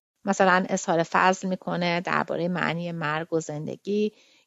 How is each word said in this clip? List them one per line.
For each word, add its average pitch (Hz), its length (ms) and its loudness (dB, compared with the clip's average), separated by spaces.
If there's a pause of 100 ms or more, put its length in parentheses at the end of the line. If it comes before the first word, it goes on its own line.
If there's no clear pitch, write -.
(260)
مثلاً 190 440 4
اظهار 175 340 0
فضل 185 440 2
می‌کنه 175 540 -2
درباره 151 460 -2
معنی 170 440 -2
مرگ 160 420 -4
و 160 60 2
زندگی، 160 760 -4 (340)